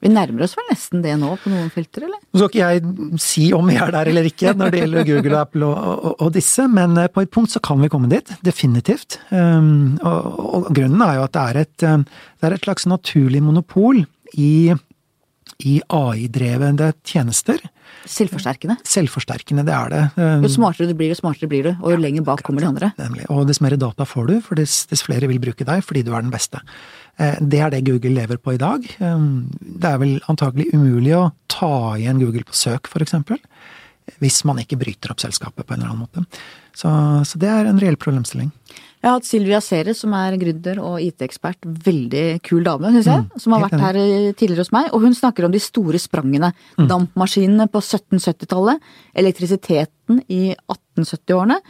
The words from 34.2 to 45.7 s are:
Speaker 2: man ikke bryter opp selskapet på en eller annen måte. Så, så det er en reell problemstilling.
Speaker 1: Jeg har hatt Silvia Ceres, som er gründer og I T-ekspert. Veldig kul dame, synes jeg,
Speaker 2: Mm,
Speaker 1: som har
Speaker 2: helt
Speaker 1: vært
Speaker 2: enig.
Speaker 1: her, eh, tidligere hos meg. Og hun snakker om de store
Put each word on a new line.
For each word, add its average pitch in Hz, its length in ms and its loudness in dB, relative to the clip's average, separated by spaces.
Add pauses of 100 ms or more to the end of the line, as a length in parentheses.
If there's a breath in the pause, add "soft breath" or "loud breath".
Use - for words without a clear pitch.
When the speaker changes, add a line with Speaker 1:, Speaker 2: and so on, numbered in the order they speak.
Speaker 2:
man 139 140 -2
ikke 120 180 -6
bryter 120 340 -8
opp - 120 -10
selskapet - 420 -10
på - 80 -10
en 120 80 -6
eller 113 120 -6
annen 113 120 -8
måte. 175 200 -6 (500 loud breath)
Så, - 140 -4 (360)
så 160 140 -8
det 180 100 0
er 214 160 2
en 202 140 4
reell 185 180 2
problemstilling. 131 540 -4 (500 loud breath)
Speaker 1:
Jeg 240 100 2
har 254 80 2
hatt 247 80 -10
Silvia 208 340 2
Ceres, 190 400 -2
som 214 160 -2
er 190 240 -2
gründer 175 400 -4
og 175 180 -6
I 170 140 -4
T-ekspert. - 480 -10 (240)
Veldig 160 560 0
kul 170 240 2
dame, 165 240 0
synes 233 160 6
jeg, 151 160 4
Speaker 2:
Mm, 101 180 -8
Speaker 1:
som 220 140 2
har 220 80 4
Speaker 2:
helt 202 100 0
Speaker 1:
vært 165 60 2
Speaker 2:
enig. 143 80 2
Speaker 1:
her, 185 120 0 (320)
eh, - 40 0
tidligere 180 320 0
hos - 80 -12
meg. 214 200 2
Og 220 120 2
hun 247 80 6
snakker 240 320 0
om 175 80 2
de 202 80 2
store 175 400 -2